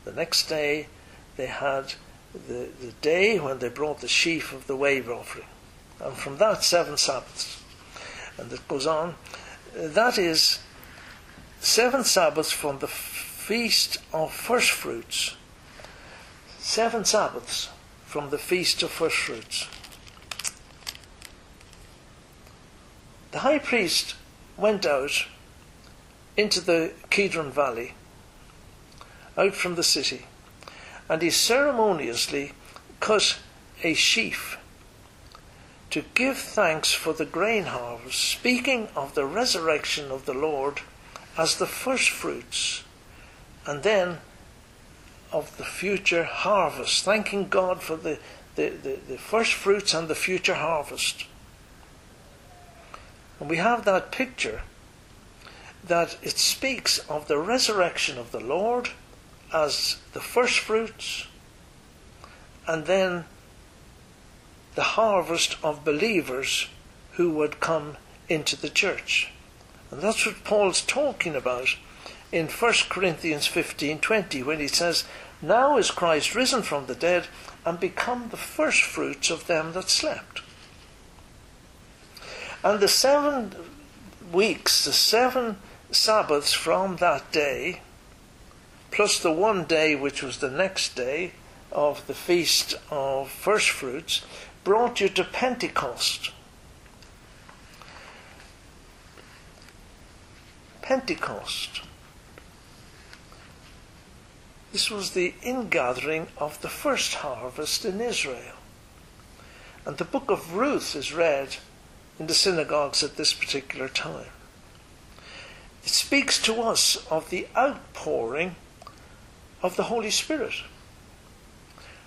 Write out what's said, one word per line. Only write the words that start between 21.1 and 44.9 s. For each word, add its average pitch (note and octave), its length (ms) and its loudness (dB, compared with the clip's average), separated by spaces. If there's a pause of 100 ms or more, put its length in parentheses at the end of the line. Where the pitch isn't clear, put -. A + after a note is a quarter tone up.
The - 80 -8
high C#4+ 200 4
priest - 560 0 (400)
went G3 300 2
out C#3+ 400 2 (1120)
into G#3 240 2
the E3+ 320 2 (160)
Kidron E3+ 420 0
Valley, B2+ 440 0 (1400)
out F3+ 180 4
from F3+ 200 -2
the E3 80 0
city, - 420 2 (840)
and D#3+ 140 0
he E3+ 80 2
ceremoniously F#3 1200 2 (480)
cut - 400 2 (420)
a E3 120 0
sheaf - 640 0 (1300)
to D3+ 140 -4 (100)
give B3+ 240 0
thanks D#3+ 540 0
for - 220 -2
the D#3 120 -4
grain G3 380 0
harvest, B2 560 -8
speaking B3 760 0
of C3+ 220 -6
the C#3 100 2
resurrection D#3+ 840 -2
of C3+ 140 -8
the C#3 80 -4
Lord C#3+ 480 -2 (560)
as D#3+ 180 2
the F3+ 100 0
first - 440 0
fruits, - 760 -4 (840)
and D3 180 -6
then F3+ 360 2 (1120)